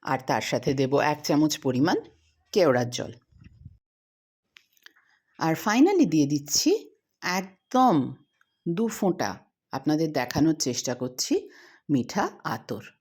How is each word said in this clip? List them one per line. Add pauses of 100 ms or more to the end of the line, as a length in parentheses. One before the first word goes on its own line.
আর
তার
সাথে
দেব
এক
চামচ
পরিমাণ (560)
কেওড়ার
জল, (2250)
আর (100)
finally
দিয়ে
দিচ্ছি (320)
একদম (540)
দু
ফোঁটা, (360)
আপনাদের
দেখানোর
চেষ্টা
করছি, (420)
মিঠা (140)
আতর (180)